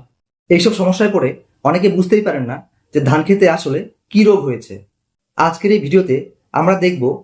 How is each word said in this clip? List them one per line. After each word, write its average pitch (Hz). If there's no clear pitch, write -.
এইসব 180
সমস্যায় 190
পড়ে 143
অনেকে 180
বুঝতেই 185
পারেন 147
না 123
যে 147
ধান 143
খেতে 196
আসলে 160
কি 202
রোগ 196
হয়েছে। 117
আজকের 165
এই 202
ভিডিওতে 170
আমরা 160
দেখব 180